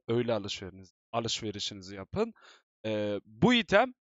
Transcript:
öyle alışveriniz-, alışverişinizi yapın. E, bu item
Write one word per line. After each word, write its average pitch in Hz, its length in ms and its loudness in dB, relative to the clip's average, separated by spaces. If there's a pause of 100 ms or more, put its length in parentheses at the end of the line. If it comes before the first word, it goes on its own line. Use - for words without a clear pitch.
öyle 117 240 2
alışveriniz-, 95 600 -8 (200)
alışverişinizi 104 840 -6
yapın. 202 380 -4 (520)
E, 104 380 -2
bu 127 300 4
item 220 400 4 (120)